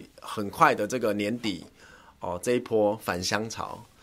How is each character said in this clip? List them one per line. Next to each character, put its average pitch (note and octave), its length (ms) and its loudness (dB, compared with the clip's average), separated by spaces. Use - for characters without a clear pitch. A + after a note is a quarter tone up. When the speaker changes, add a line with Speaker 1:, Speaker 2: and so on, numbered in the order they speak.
Speaker 1:
很 G2+ 300 -6
快 D3 240 6
的 G#2 120 -2
这 B2 120 -4
个 A2+ 140 2
年 G#2 260 0
底， - 260 -4
Speaker 2:
嗯。 F2+ 100 -6
Speaker 1:
哦， F2+ 120 -4
这 B2 100 2
一 B2 60 4
波 G#2 380 4
返 F#2 260 -2
乡 G#2+ 260 0
潮， - 360 -8